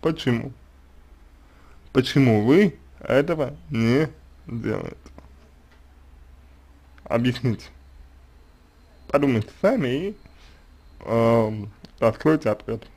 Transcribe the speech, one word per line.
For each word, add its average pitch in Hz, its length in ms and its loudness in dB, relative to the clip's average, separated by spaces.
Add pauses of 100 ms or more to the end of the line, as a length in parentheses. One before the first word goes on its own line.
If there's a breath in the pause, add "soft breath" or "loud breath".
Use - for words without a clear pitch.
Почему? 135 520 -4 (1400 soft breath)
Почему 123 520 2
вы 170 340 4 (220)
этого 147 560 -2 (140)
не 123 380 2 (380)
делаете? 107 500 -8 (2000)
Объясните. 120 640 -2 (1400)
Подумайте 139 400 0 (120)
сами 202 280 0
и, 175 280 -4 (840 soft breath)
эм, 110 720 0 (280)
раскройте 117 520 0
ответ. 110 360 -6 (100)